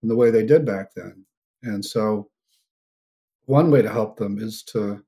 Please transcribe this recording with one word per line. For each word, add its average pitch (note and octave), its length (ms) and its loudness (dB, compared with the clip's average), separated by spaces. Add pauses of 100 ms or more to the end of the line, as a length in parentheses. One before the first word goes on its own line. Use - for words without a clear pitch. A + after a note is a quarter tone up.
in A2+ 80 -6
the A2+ 60 0
way A#2+ 160 4
they A2 140 2
did D3 200 4
back G2 300 -6
then. F#2+ 300 -18 (380)
And G2+ 200 -8
so G#2+ 460 -4 (1160)
one D3 240 4
way C#3 120 6
to G#2 100 0
help A2 260 -4
them G2+ 220 -6
is A2 240 -10
to G#2 440 -8